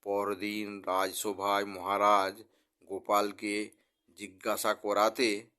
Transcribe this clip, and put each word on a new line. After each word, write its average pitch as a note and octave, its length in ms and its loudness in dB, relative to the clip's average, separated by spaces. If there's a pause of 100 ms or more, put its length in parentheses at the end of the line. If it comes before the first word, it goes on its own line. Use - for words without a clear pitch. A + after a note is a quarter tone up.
পরদিন G2+ 800 -4
রাজসভায় F#2+ 800 0
মহারাজ G2+ 800 2 (400)
গোপালকে G#2 880 -2 (460)
জিজ্ঞাসা G#2 580 -2
করাতে G#2+ 720 2 (120)